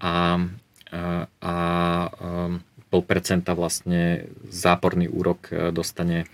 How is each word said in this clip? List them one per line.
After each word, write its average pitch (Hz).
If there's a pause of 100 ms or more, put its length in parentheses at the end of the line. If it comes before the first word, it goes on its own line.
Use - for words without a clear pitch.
a, 90
a, - (1300)
a, 87 (560)
e, - (600)
pol 90
percenta 90
vlastne 85 (260)
záporný 87
úrok, 87
e, 82
dostane 85 (100)